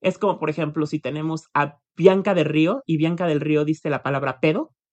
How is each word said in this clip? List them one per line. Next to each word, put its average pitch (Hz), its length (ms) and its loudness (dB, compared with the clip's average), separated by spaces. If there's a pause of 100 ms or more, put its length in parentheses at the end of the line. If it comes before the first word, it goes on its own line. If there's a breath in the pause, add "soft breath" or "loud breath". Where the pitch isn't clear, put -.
Es 185 160 -2
como, 185 220 0
por 151 100 -2
ejemplo, 151 380 -4
si 151 120 -4
tenemos 156 440 -4 (100)
a 147 240 -2 (180)
Bianca 190 380 4
del 160 120 2
Río 160 420 0
y 160 100 0
Bianca 170 300 -2
del 151 120 0
Río 151 240 0
dice 156 280 -4
la 135 100 -2
palabra 135 380 -4
pedo 185 320 0 (220)